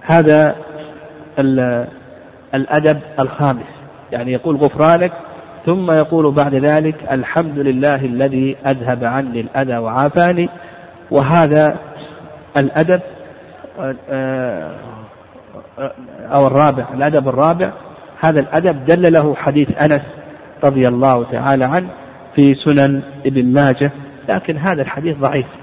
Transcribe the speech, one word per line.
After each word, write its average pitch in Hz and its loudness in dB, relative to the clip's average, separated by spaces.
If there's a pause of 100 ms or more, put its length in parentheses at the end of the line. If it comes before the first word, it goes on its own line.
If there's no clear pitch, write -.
هذا 151 4 (840)
ال-، 123 0 (680)
الأدب 147 0 (200)
الخامس، 131 -2 (420)
يعني 123 -6
يقول: 143 -2
"غفرانك"، 160 2 (540)
ثم 180 0
يقول 156 2
بعد 143 0
ذلك: 151 2 (160)
"الحمد 143 -4
لله 139 0
الذي 135 -2 (100)
أذهب 127 -2
عني 123 -4
الأذى 127 -4
وعافاني". 147 0 (640)
وهذا 151 4 (800)
الأدب، 160 0 (1080)
آه، 127 -6 (1600)
أو 139 4
الرابع، 131 2
الأدب 143 0
الرابع، 160 0 (520)
هذا 160 4
الأدب 160 -2
دل 170 4
له 151 4
حديث 143 0 (120)
أنس 147 2 (640)
رضي 135 4
الله 123 2
تعالى 131 0
عنه 180 -2 (460)
في 139 6
سنن 139 2 (240)
ابن 127 2
ماجه، 139 2 (380)
لكن 170 -2
هذا 160 -2
الحديث 151 -6
ضعيف 135 -2 (180)